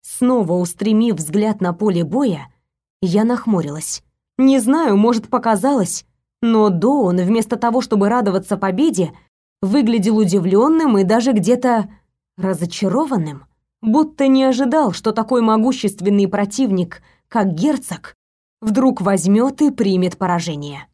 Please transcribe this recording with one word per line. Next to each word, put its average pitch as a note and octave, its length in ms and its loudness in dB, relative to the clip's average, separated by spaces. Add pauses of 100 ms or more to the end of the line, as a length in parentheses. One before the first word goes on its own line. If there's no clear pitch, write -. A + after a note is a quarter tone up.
Снова A#3+ 520 -2
устремив G#3+ 600 0
взгляд G3+ 460 -2
на F3 120 -2
поле F3 300 -2
боя, F3 440 -2 (540)
я F#3+ 220 0
нахмурилась. F3+ 800 -4 (340)
Не C4+ 220 4
знаю, B3+ 380 2
может, A3+ 320 2
показалось, A#3+ 760 -2 (360)
но A3 280 2
Доун, F#3+ 480 0
вместо G#3+ 380 0
того, A#3 260 0
чтобы G3+ 280 0
радоваться G3+ 480 -2
победе, F#3+ 560 0 (480)
выглядел G#3+ 560 2
удивлённым G#3+ 800 2
и G3 60 2
даже A3+ 280 2
где-то A#3 580 0 (480)
разочарованным, F3+ 1080 -4 (400)
будто C#4 420 0
не C4 160 4
ожидал, C4 480 2
что A3 200 -4
такой A3+ 300 0
могущественный A3 880 0
противник, G3+ 720 -2 (260)
как G3 260 -2
герцог, A3+ 640 -4 (460)
вдруг A3 400 0
возьмёт G3+ 600 0
и D4 80 2
примет F#3 480 -2
поражение. E3 760 -6